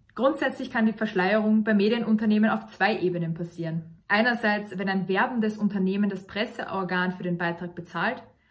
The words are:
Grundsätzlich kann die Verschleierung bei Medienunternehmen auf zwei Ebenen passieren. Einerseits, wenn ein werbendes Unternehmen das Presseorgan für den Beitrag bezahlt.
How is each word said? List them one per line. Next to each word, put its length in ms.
Grundsätzlich 560
kann 160
die 80
Verschleierung 680
bei 100
Medienunternehmen 800
auf 160
zwei 320
Ebenen 340
passieren. 720
Einerseits, 720
wenn 100
ein 200
werbendes 500
Unternehmen 540
das 160
Presseorgan 840
für 100
den 160
Beitrag 340
bezahlt. 480